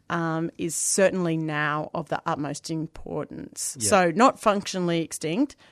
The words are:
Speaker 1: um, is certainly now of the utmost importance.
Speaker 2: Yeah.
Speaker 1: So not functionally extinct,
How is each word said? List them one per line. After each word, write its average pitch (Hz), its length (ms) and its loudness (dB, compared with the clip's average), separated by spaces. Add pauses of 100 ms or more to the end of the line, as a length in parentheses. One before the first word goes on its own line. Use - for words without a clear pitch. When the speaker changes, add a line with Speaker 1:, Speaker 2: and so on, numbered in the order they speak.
(100)
Speaker 1:
um, 165 480 -2
is 165 160 -4
certainly 180 640 2
now 151 560 0
of 165 160 -6
the - 160 -2
utmost 147 420 -4
importance. - 1120 -6
Speaker 2:
Yeah. 107 80 0
Speaker 1:
So 185 220 6
not 208 280 4
functionally 185 600 0
extinct, 170 560 -2 (160)